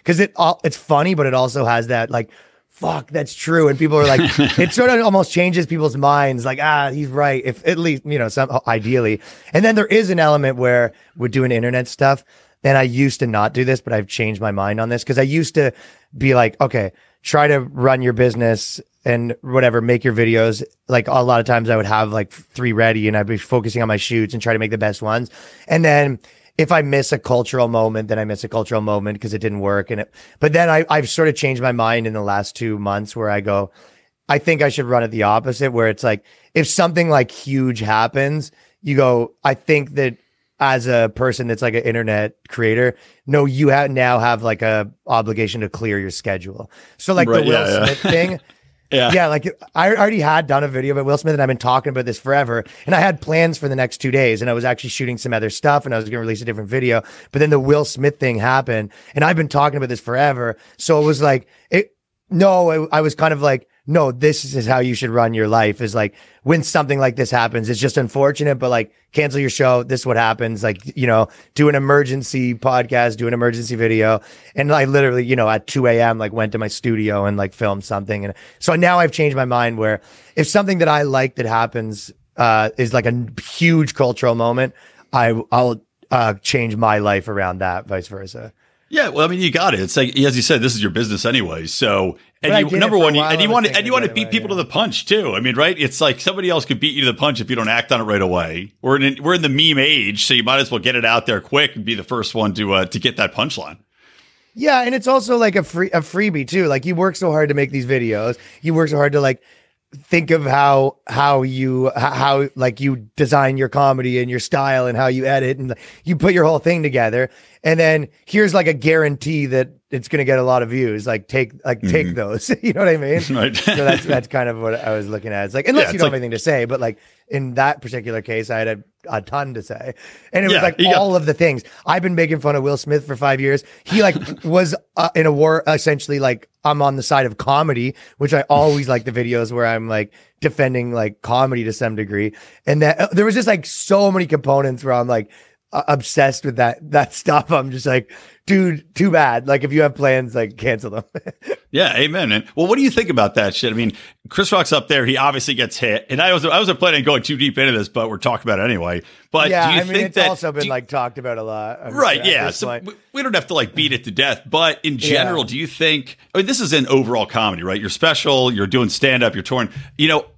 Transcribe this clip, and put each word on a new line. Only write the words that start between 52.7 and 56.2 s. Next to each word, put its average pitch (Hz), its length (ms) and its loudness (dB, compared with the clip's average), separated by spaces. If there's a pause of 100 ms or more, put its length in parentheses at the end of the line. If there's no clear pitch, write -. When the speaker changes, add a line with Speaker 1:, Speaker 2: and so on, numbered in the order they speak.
Speaker 1:
And 185 80 2
I 170 40 4
had 180 220 2
plans 165 360 0
for 143 120 -4
the 135 80 -4
next 127 220 -2
two 135 120 -4
days, 123 300 2
and 123 100 -2
I - 20 0
was 117 120 -2
actually 123 260 -4
shooting 123 260 -6
some 123 160 -8
other 110 160 -2
stuff, 143 380 0
and 127 80 -4
I - 40 0
was 110 100 -6
gonna 117 100 -6
release 113 240 -6